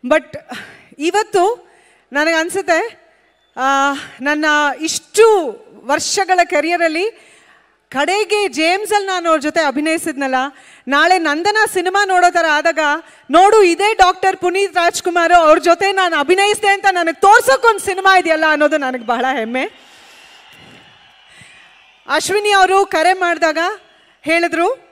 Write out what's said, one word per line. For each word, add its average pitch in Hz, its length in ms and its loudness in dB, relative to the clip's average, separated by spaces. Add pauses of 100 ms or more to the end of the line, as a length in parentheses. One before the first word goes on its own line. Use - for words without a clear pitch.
But 277 320 -2 (600)
ಇವತ್ತು 392 680 -2 (440)
ನನಗನ್ಸುತ್ತೆ, 330 960 -2 (480)
ಆ, 277 360 0 (280)
ನನ್ನ 302 240 -2 (360)
ಇಷ್ಟು - 420 -2 (640)
ವರ್ಷಗಳ 349 580 -2
ಕೆರಿಯರಲ್ಲಿ 339 680 -2 (800)
ಕಡೆಗೆ 392 580 -2
ಜೇಮ್ಸಲ್ಲಿ 392 600 -2
ನಾನು 359 220 -4
ಅವ್ರ 320 100 2
ಜೊತೆ 302 200 -4
ಅಭಿನಯಿಸಿದ್ನಲ್ಲ, 294 760 -4 (520)
ನಾಳೆ 311 300 2
ನಂದನ 339 400 -2 (160)
ಸಿನಿಮಾ 381 320 -2
ನೋಡೋ 359 260 2
ಥರ 349 200 0
ಆದಾಗ, 302 280 -2 (520)
ನೋಡು 403 320 6
ಇದೇ 370 300 0
ಡಾಕ್ಟರ್ 370 440 2
ಪುನೀತ್ 359 380 -4
ರಾಜ್ಕುಮಾರ್, 339 580 0
ಅವ್ರ 330 260 6
ಜೊತೆ 349 320 0
ನಾನು 370 240 -2
ಅಭಿನಯಿಸಿದೆ 381 520 0
ಅಂತ 392 240 0
ನನಗೆ 339 300 -4
ತೋರ್ಸೋಕ್ಕೊಂದು 453 580 4
ಸಿನಿಮಾ 381 380 2
ಇದೆಯಲ್ಲ 320 320 0
ಅನ್ನೋದು 302 280 0
ನನಗೆ 254 280 -6
ಬಹಳ 240 280 -2
ಹೆಮ್ಮೆ. 254 640 -8 (2000)
ಅಶ್ವಿನಿ 392 440 -2
ಅವರು 392 340 4
ಕರೆ 339 280 0
ಮಾಡಿದಾಗ 339 440 -2 (640)
ಹೇಳಿದ್ರು 339 720 -2